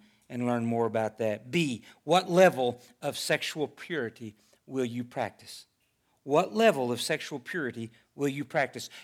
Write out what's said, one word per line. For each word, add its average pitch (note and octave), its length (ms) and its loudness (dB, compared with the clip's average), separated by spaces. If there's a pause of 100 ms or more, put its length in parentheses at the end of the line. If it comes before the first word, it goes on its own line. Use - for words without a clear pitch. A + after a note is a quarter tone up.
(300)
and B2 160 -4
learn A#2+ 200 0
more A#2 200 2
about A2 320 0
that. A2+ 340 -2
B, C#3+ 320 0 (220)
what F3+ 240 2
level C3+ 500 6 (220)
of C#3+ 160 -4
sexual D3+ 500 -2
purity A#2 680 -8 (300)
will C3 200 -2
you A#2+ 180 -4
practice? - 640 -8 (580)
What E3+ 320 2
level D#3 360 4
of A2+ 100 -2
sexual D#3 380 -4
purity A#2 520 -8 (240)
will C#3+ 140 0
you C#3 160 -4
practice? B2+ 440 -4 (140)